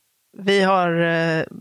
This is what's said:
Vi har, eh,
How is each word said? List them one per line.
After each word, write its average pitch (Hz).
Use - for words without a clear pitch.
Vi 196
har, 180
eh, 165